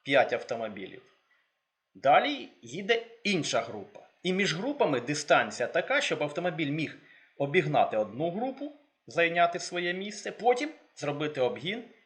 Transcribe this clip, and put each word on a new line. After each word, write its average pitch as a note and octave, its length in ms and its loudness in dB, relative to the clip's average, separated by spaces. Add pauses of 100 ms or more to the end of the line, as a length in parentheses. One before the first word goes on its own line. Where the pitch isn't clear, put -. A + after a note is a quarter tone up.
п'ять C3+ 260 4
автомобілів. G#2+ 720 -8 (920)
Далі E3 540 4 (140)
їде G3 440 -2 (180)
інша D#3+ 360 0
група. - 400 -10 (220)
І F#3 100 0
між F#3 220 0
групами G3 460 0
дистанція B2 680 2
така, B3+ 320 0
щоб D#3 220 -2
автомобіль D#3+ 480 -2
міг D3+ 280 -4 (400)
обігнати C#3+ 580 2
одну A2+ 340 -2
групу, C4 420 -6 (340)
зайняти E3+ 520 2
своє F3 340 -4
місце, G3+ 400 -8
потім B3 380 2 (260)
зробити C#3+ 440 -4
обгін C#3+ 440 -2 (220)